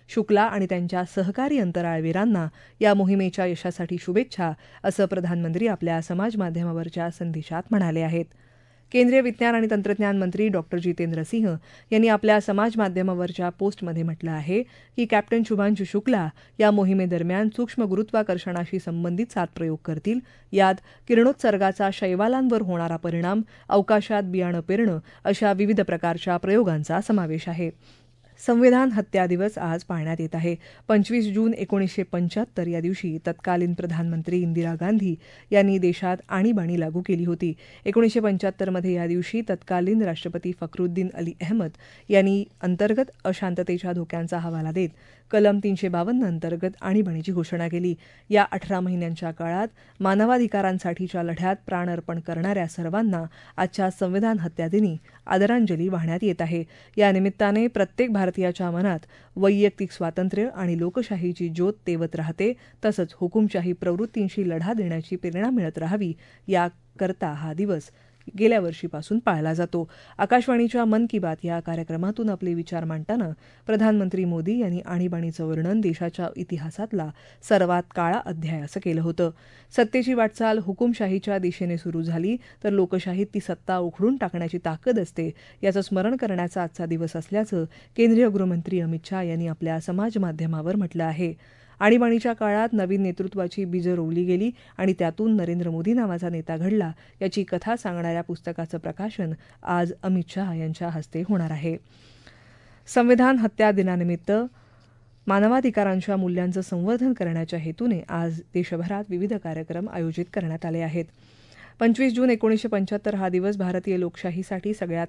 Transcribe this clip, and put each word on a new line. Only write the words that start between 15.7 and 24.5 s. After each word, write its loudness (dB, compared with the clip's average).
शुक्ला 0
या 6
मोहिमेदरम्यान 2
सूक्ष्म -4
गुरुत्वाकर्षणाशी -2
संबंधित -4
सात -2
प्रयोग -4
करतील. -2
यात 6
किरणोत्सर्गाचा 2
शैवालांवर 2
होणारा -2
परिणाम, 0
अवकाशात 2
बियाणं -2